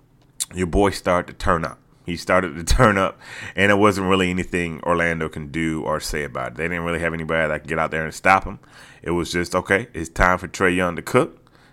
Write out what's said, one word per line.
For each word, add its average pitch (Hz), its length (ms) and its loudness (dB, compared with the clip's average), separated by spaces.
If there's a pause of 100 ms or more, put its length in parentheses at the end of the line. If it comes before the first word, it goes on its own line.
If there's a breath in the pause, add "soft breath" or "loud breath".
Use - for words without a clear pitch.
(560)
your 90 120 -2
boy 95 240 2
started 90 420 0
to - 40 -20
turn 85 280 0
up. - 140 -10 (260)
He 87 100 -4
started 90 400 0
to 85 80 -10
<laughs> - 120 2
turn 107 220 6
up, 95 220 0 (360 loud breath)
and 98 140 4
it 101 60 8
wasn't 98 320 4
really 95 220 4
anything 87 540 -2
Orlando 85 440 0
can 76 240 -10
do 80 320 -2
or 78 160 -2
say 76 240 -6
about 64 300 -8
it. - 20 -18
They 78 140 -6
didn't 85 160 -4
really 85 140 -2
have 82 140 -6
anybody 80 360 -2
that 76 100 -4
could 71 80 -16
get 80 120 -2
out 78 120 0
there 80 140 -4
and 78 80 -10
stop 95 320 2
him. 101 140 -12 (440 loud breath)
It 82 80 -4
was 85 200 -2
just, 87 220 -2
okay, 98 400 0
it's 82 140 -8
time 90 300 2
for 90 100 -10
Trey 90 240 0
Young 90 240 0
to 87 60 -8
cook, - 500 -2 (220 soft breath)